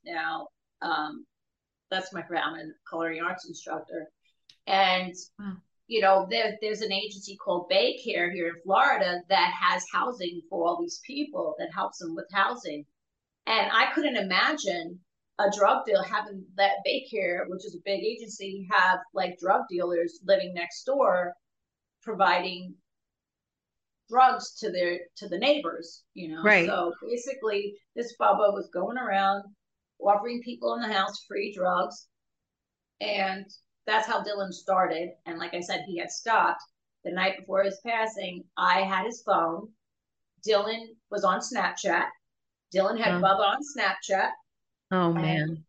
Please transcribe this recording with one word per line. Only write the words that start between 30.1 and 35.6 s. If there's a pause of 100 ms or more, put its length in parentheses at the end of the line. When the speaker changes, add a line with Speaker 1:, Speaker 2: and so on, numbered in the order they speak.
Speaker 1:
people
in
the
house
free
drugs. (960)
And (420)
that's
how
Dylan
started. (160)
And
like
I